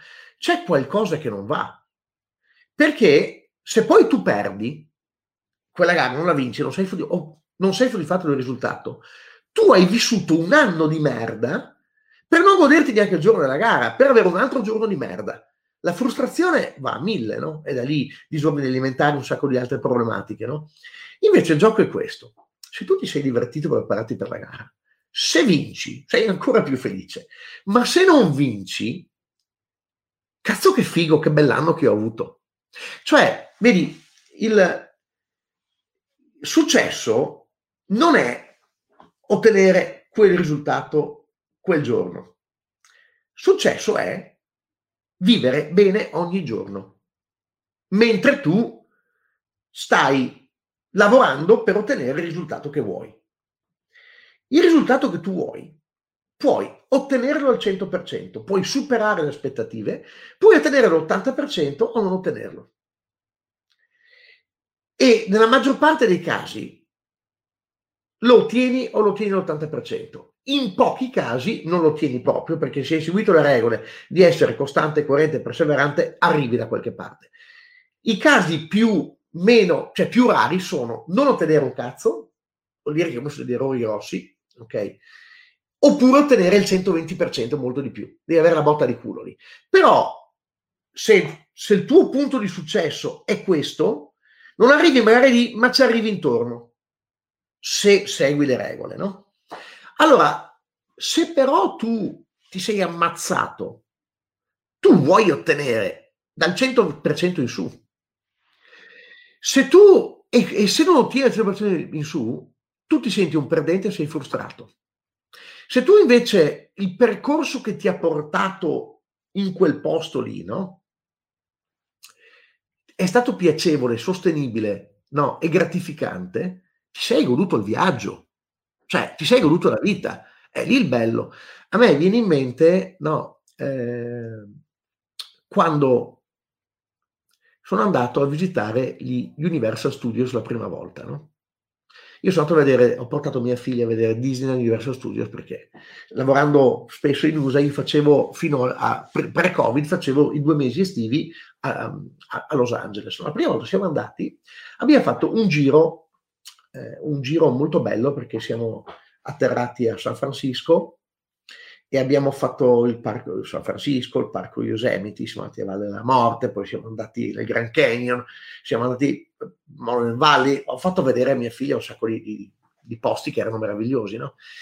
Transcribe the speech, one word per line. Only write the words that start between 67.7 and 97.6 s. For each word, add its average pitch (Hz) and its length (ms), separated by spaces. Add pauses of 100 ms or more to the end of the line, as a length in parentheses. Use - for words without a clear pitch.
lo 226 240
ottieni 254 500
o 208 80
lo 208 80
ottieni 196 240
all'ottanta 156 340
per 123 140
cento. - 640
In 262 320
pochi - 340
casi 131 560
non 170 160
lo 156 80
ottieni 135 320
proprio, 139 360
perché 143 280
se 160 100
hai 151 60
seguito 185 320
le 156 80
regole 117 420 (240)
di 175 140
essere - 340
costante, 151 500
coerente 143 320
e - 40
perseverante, 147 800
arrivi 139 360
da 113 140
qualche 107 240
parte. - 380 (720)
I 226 120
casi 170 520
più, 208 460 (180)
meno, 175 640
cioè 190 140
più 240 220
rari 156 320
sono 120 480
non 262 180
ottenere 151 380
un 123 80
cazzo, - 580 (500)
vuol 151 140
dire 165 160
che 123 60
ho 117 40
messo 139 220
degli 123 100
errori 131 260
grossi, 104 580 (200)
ok? 113 400 (840)
Oppure 262 380
ottenere 208 380
il 190 80
centoventi 185 500
per 175 140
cento, 120 280
molto 127 220
di 139 100
più. - 160 (180)
Devi 160 160
avere 165 160
la 151 60
botta 151 240
di - 120
culo - 260
lì. - 140 (320)
Però, 247 440 (800)
se, 175 640
se - 200
il 190 120
tuo 294 240
punto 269 280
di 208 120
successo - 760
è 196 180
questo, 185 720 (420)
non 240 140
arrivi 294 300
magari 247 300
lì, 240 240
ma 233 160
ci 269 100
arrivi 226 280
intorno, 120 640 (840)
se 202 500